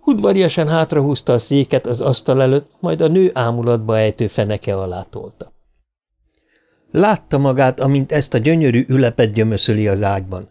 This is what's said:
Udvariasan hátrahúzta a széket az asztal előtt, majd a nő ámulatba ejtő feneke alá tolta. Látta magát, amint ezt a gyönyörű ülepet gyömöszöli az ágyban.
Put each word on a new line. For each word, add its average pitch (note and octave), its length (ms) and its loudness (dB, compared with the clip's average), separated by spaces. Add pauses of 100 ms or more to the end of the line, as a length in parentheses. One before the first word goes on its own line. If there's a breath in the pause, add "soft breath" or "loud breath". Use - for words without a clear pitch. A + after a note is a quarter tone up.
Udvariasan G3 640 2
hátrahúzta D3+ 640 0
a A#2+ 60 4
széket C3+ 480 0
az A#2+ 140 -4
asztal C3+ 420 0
előtt, C3+ 280 0 (100)
majd E3 200 -4
a D#3+ 80 2
nő F#3 260 4
ámulatba A#2 640 -2
ejtő A2 280 0
feneke G#2 500 -4
alá F#2+ 340 -8
tolta. - 420 -18 (1400)
Látta F#3 480 0
magát, C3+ 420 2
amint C3+ 320 0
ezt D3 220 -2
a B2+ 40 2
gyönyörű C3 500 2
ülepet B2 440 2
gyömöszöli G#2+ 560 0
az G2 140 0
ágyban. G2 480 -4